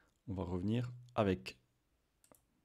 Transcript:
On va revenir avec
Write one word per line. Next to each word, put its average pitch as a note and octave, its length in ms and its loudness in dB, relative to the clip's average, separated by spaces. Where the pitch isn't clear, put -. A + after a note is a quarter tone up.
On G2 60 -6
va F#2 100 -2
revenir G2+ 480 -2
avec G2 420 2